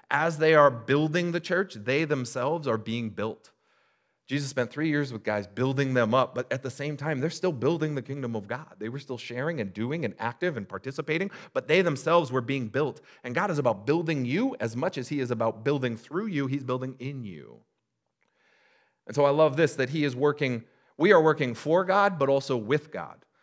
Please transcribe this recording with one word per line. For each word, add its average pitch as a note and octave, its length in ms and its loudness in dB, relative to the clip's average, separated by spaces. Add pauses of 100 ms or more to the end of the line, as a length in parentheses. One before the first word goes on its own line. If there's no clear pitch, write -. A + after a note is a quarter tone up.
(100)
as D3+ 280 2
they D#3+ 160 6
are C#3+ 160 10
building D3+ 640 2
the E3+ 80 -2
church, F3+ 340 -2
they B2+ 300 0
themselves C#3+ 640 -2
are C3+ 100 2
being A2+ 320 -6
built. G#2 400 -8 (760)
Jesus C#3+ 220 -4
spent B2 220 -4
three D#3 180 -2
years C#3+ 240 0
with A2 120 -10
guys G#2 220 -2
building C3 480 0
them A#2 200 4
up, B2+ 200 2
but B2 180 -6
at C3 100 -4
the C3 80 -6
same C#3+ 260 -8
time, C#3+ 220 -2
they're D3+ 120 -2
still F3+ 200 -2
building D3+ 440 0
the C3 80 -4
kingdom B2+ 340 -6
of G2+ 100 -8
God. B2 320 -10
They G#2+ 100 -8
were C3+ 120 -8
still B2+ 180 -8
sharing C#3 420 -6
and G2 120 -6
doing B2 320 -4
and G#2 140 -4
active B2+ 380 -4
and G2+ 120 -8
participating, D#3 640 -6 (220)
but C3 140 -4
they F3 160 6
themselves D#3+ 480 2
were B2+ 100 0
being B2 280 -2
built. C3+ 320 -2 (240)
And A#2+ 100 -8
God F#3+ 160 0
is D3+ 80 -2
about G#2+ 280 0
building D#3 380 0
you G3 360 0
as A2+ 160 -4
much D#3 220 -4
as B2 100 -6
he D3+ 100 -4
is B2+ 120 -2
about A2+ 340 -2
building B2+ 320 0
through F3+ 300 -8
you, C#3+ 200 -2
he's C3+ 160 -4
building B2+ 380 -6
in C3 240 -10
you. C#2 320 -16 (1500)
And A#2 100 -10
so C#3+ 80 6
I C#3+ 60 6
love D3 260 4
this, D#3 180 4
that C3 160 -2
he D3+ 140 0
is C3 100 -2
working, C3+ 480 0 (340)
we F3 140 6
are F3+ 100 10
working D3+ 340 4
for E3 300 2
God, G3 320 2
but C#3 120 2
also C#3 280 0
with A#2+ 360 -2
God. - 320 -12 (180)